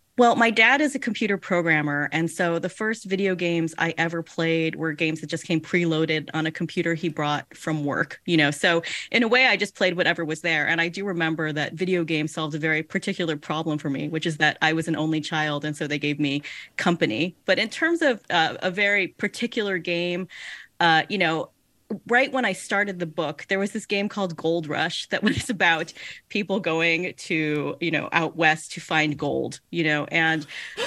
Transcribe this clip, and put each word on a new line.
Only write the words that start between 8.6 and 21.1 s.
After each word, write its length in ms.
in 120
a 40
way, 200
I 100
just 180
played 220
whatever 260
was 160
there. 300
And 100
I 80
do 160
remember 480
that 220
video 320
games 260
solved 240
a 40
very 220
particular 540
problem 420
for 120
me, 180
which 180
is 120
that 240
I 100
was 160
an 80
only 240
child, 460
and 100
so 100
they 140
gave 180
me 260
company. 640
But 160
in 80
terms 340
of, 280
uh, 320
a 100
very 380
particular 680
game, 520
uh, 300
you 80